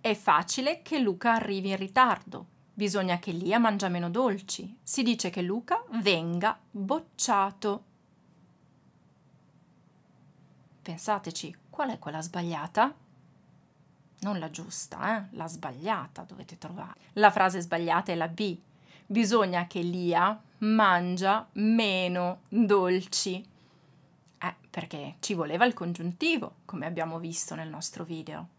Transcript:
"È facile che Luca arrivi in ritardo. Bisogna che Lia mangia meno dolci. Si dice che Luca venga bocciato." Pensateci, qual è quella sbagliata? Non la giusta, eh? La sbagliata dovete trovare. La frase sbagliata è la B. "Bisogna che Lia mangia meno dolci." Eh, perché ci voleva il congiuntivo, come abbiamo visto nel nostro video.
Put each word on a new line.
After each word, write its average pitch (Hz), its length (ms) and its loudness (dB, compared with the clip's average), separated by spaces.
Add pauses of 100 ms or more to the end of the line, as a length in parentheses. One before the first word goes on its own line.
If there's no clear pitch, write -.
"È 220 140 0
facile 214 680 2
che 311 160 -2
Luca 226 360 2
arrivi 196 360 -2
in 190 60 -2
ritardo. 190 680 0 (280)
Bisogna 190 440 2
che 175 140 -6
Lia 180 260 2
mangia 202 300 4
meno 175 220 -2
dolci. 202 720 -2
Si - 200 0
dice 226 280 0
che 180 100 -6
Luca 233 420 -2 (180)
venga 175 580 2 (120)
bocciato." 202 1120 -2 (3000)
Pensateci, 180 760 -4 (140)
qual 269 200 -4
è - 80 -6
quella 156 220 -8
sbagliata? 170 760 -2 (1300)
Non 196 180 -4
la 160 120 -6
giusta, 175 680 -4
eh? 202 200 -10
La 165 100 -8
sbagliata 160 760 -6
dovete - 340 -20
trovare. 175 420 -14 (140)
La 208 160 8
frase 185 300 2
sbagliata 170 520 0
è - 20 0
la 165 140 -2
B. 175 300 -2 (480)
"Bisogna 196 600 4
che 175 140 -6
Lia 175 580 2 (200)
mangia 190 960 4
meno 185 960 2
dolci." 190 1080 2 (840)
Eh, - 140 -6 (160)
perché 165 480 -10
ci - 160 -4
voleva 170 300 2
il 247 100 2
congiuntivo, 180 880 -4
come 151 220 -8
abbiamo 165 320 -4
visto 170 380 -6
nel 160 120 -10
nostro 156 360 -6
video. 160 440 -12 (100)